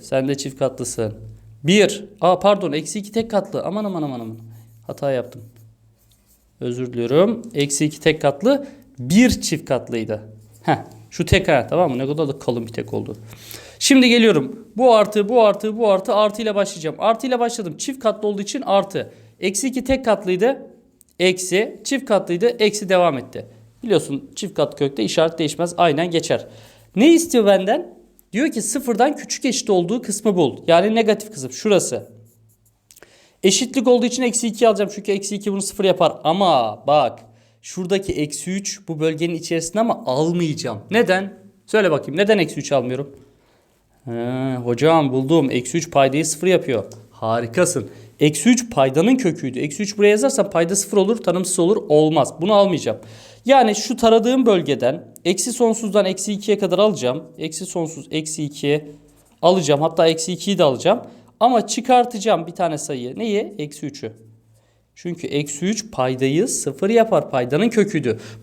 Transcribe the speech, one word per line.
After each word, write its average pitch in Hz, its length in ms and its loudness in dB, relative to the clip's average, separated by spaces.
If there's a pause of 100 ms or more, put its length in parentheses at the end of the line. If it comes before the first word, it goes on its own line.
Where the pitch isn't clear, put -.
sen 135 260 -2
de 139 80 -2
çift 139 240 -10
katlısın. 120 540 -4 (500)
Bir, 190 420 2 (160)
aa 180 180 2
pardon, 196 320 2
eksi 156 280 -6
iki 202 120 -14
tek 226 200 -4
katlı. 196 320 -4
Aman, 208 220 -6
aman, 180 160 -6
aman, 135 180 -6
aman. 113 180 -12 (500)
Hata 139 240 -6
yaptım. 117 300 -6 (1160)
Özür 123 340 -6
diliyorum. 139 480 2 (120)
Eksi 143 320 0
iki 151 140 -4
tek 156 220 2
katlı, 240 460 0 (320)
bir 180 420 4
çift - 240 -4
katlıydı. 113 560 -4 (420)
Heh, 151 140 2 (320)
şu - 160 -6
tek - 220 2
ha, 131 220 2
tamam 160 220 0
mı? 120 60 -4
Ne 135 100 -4
kadar 147 200 -2
da 135 120 -6
kalın 117 280 -4
bir 113 60 -16
tek 117 200 -8
oldu. 107 220 -8 (640)
Şimdi 254 300 6
geliyorum. 214 580 2 (100)
Bu 240 180 6
artı, 208 340 2
bu 240 140 4
artı, 208 340 0
bu 226 140 0
artı, 190 240 0
artı 208 260 0
ile 214 140 -2
başlayacağım. 170 440 -4
Artı 226 280 0
ile 247 120 -2
başladım. 233 380 -4
Çift 262 220 -8
katlı 214 280 -2
olduğu 202 140 -4
için 226 200 -8
artı. 196 500 -2 (280)
Eksi 202 280 -4
iki 254 160 -4
tek 262 220 -2
katlıydı. 202 600 0 (520)
Eksi. 180 640 0
Çift 269 220 -4
katlıydı. 190 420 0
Eksi 214 420 0
devam 180 280 4
etti. - 280 -12 (380)
Biliyorsun 147 520 -2
çift - 180 -10
katlı 143 240 -2
kökte 139 260 -2
işaret 165 360 0
değişmez. 165 380 -2
Aynen 170 340 2
geçer. 160 360 -2 (480)
Ne 285 180 6
istiyor 320 320 4
benden? 196 480 2 (400)
Diyor 269 180 0
ki 226 100 -6
"Sıfırdan 247 540 0
küçük - 300 -8
eşit - 240 -2
olduğu 190 320 2
kısmı 208 340 -2
bul." 143 220 2 (100)
Yani 190 280 4
negatif 220 380 0
kısım 131 180 -10
şurası. 165 580 -2 (1300)
Eşitlik 240 440 0
olduğu 247 180 4
için 247 180 -2
eksi 240 240 -2
iki 233 200 2
alacağım. 202 280 2
Çünkü 208 160 -6
eksi 202 240 -4
iki 202 160 -4
bunu 196 100 -4
sıfır 196 220 -6
yapar. 185 300 2 (100)
Ama 147 640 0
bak 143 320 2 (420)
şuradaki 185 520 -6
eksi 151 380 -6
üç 196 360 -8
bu 160 120 -8
bölgenin 160 360 -2
içerisinde 165 440 -4
ama - 260 -2
almayacağım. 151 720 -2 (120)
Neden? 196 420 2 (320)
Söyle - 260 2
bakayım. 139 260 -2
Neden 208 200 4
eksi 151 220 -2
üç - 120 -6
almıyorum? 131 440 -2 (920)
He, 127 580 -6
hocam 139 480 2
buldum. 135 400 2
Eksi 123 260 -2
üç - 140 -6
paydayı 139 340 2
sıfır 170 220 -4
yapıyor. 143 380 0 (260)
Harikasın. 117 800 -2 (300)
Eksi 151 300 2
üç 240 220 2
paydanın 147 440 4
köküydü. 139 440 -4
Eksi 151 240 -6
üç 202 140 -8
buraya 202 100 4
yazarsam 214 420 2
payda 170 260 0
sıfır - 220 -2
olur, 202 200 2
tanımsız 185 420 -2
olur. 185 180 2 (120)
Olmaz. 151 520 4
Bunu 202 120 2
almayacağım. 185 440 2 (480)
Yani 240 300 6
şu 208 220 -6
taradığım 226 480 4
bölgeden 143 640 2 (180)
eksi 180 280 -2
sonsuzdan 220 520 0
eksi 190 280 -4
ikiye 202 240 0
kadar 180 220 0
alacağım. 156 440 0 (140)
Eksi 160 280 -10
sonsuz 156 460 -8
eksi 180 320 -6
iki 147 420 -4 (560)
alacağım. 156 400 4
Hatta 165 260 2
eksi 165 260 0
ikiyi 180 240 -4
de 175 60 4
alacağım. 156 380 2 (380)
Ama 233 280 2
çıkartacağım 226 800 0
bir 175 40 -14
tane 165 260 -4
sayıyı. 139 420 -8
Neyi? 208 380 -4
Eksi 147 280 -10
üçü. 113 280 -10 (800)
Çünkü 175 320 -10
eksi 147 380 -4
üç 214 260 -4
paydayı 135 560 0
sıfır 190 420 -4
yapar. 220 400 2
Paydanın 143 400 0
köküydü. 165 500 0 (240)